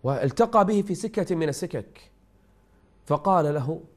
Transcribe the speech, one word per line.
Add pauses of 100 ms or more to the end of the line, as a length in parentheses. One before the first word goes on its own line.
والتقى
به
في
سكة
من
السكك، (920)
فقال
له (160)